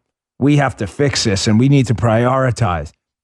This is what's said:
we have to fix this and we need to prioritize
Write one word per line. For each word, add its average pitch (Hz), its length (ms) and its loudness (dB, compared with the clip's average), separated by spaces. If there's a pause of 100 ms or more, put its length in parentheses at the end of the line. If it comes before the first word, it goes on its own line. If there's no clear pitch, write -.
(380)
we 143 200 2
have 135 200 0
to 104 100 -6
fix - 360 -2
this 98 240 -2
and 110 100 2
we 131 120 4
need 139 180 2
to 123 80 0
prioritize 117 960 -2 (320)